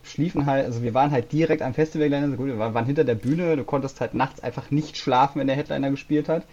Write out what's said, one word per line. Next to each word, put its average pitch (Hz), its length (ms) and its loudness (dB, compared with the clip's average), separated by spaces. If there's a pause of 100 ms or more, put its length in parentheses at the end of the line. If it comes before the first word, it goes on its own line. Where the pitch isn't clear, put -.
schliefen 147 440 -2
halt, 139 200 2
also 120 160 -4
wir 113 120 -2
waren 139 160 4
halt 131 220 0
direkt 156 300 2
am 127 120 -4
Festivalgelände, 147 600 0
gut, 127 100 -4
wir 127 120 -4
waren, 110 160 -2
waren 117 120 0
hinter 143 180 4
der 117 100 2
Bühne, 156 420 0
du 127 80 -4
konntest 135 360 -4
halt 127 140 -4
nachts 127 260 -2
einfach - 300 -8
nicht 151 260 -2
schlafen, 135 420 2
wenn 135 80 0
der 131 100 2
Headliner 139 340 -2
gespielt 147 380 -2
hat. 165 240 0